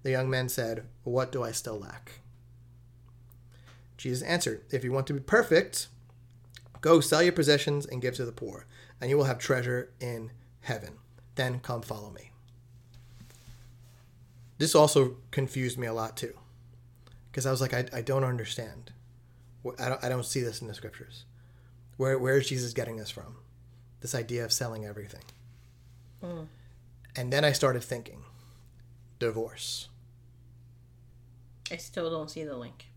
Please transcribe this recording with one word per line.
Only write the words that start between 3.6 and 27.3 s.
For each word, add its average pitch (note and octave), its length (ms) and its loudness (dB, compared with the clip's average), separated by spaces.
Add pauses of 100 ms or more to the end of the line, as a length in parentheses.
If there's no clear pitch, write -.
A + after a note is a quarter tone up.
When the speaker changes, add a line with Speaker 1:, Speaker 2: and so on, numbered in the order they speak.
Speaker 1:
Jesus B2+ 240 -4
answered, E3 480 0
"If B2+ 140 -2
you B2 80 -2
want C3+ 160 0
to D3 40 -2
be C#3 80 -2
perfect, G3 680 4 (920)
go D#3+ 200 8
sell D3+ 220 6
your F3 120 8
possessions C#3+ 500 4
and B2+ 160 -8
give B2 140 0
to B2+ 100 -4
the A#2 80 -6
poor, - 320 -10 (380)
and B2 80 -2
you C#3+ 80 6
will C#3+ 60 6
have B2+ 140 2
treasure B2 600 0
in A#2 320 -8 (300)
heaven. G#2 320 -6 (400)
Then B2 260 -2
come A#2+ 220 -4
follow G#2 280 -10
me." - 200 -18 (2250)
This D3+ 180 2
also D3+ 420 8 (140)
confused B2+ 460 -2
me B2 100 -4
a A2+ 60 -4
lot A2+ 240 -4
too, - 160 -6 (1000)
'cause B2+ 100 -2
I C3+ 60 2
was C3 100 2
like, C3 140 0
"I, B2 180 0
I B2 80 -6
don't C3+ 240 2
understand. A#2+ 680 -4 (680)
Wh-, B2 160 -8
I B2 120 -2
don't, C3 140 -2
I B2+ 40 0
don't B2 160 0
see - 160 -2
this A#2 220 -4
in A#2 60 -10
the G#2+ 60 -10
scriptures. - 520 -16 (720)
Where, C3 200 2
where C3 200 4
is C3 100 2
Jesus B2 240 -2
getting A2+ 240 -4
this G#2+ 140 -10
from? - 260 -14 (640)
This - 140 -6
idea A#2+ 280 -2
of A2+ 120 0
selling A2+ 320 -4
everything?" G#2 380 -12 (1000)
Speaker 2:
Mm. E3+ 240 -8 (680)
Speaker 1:
And B2 160 -4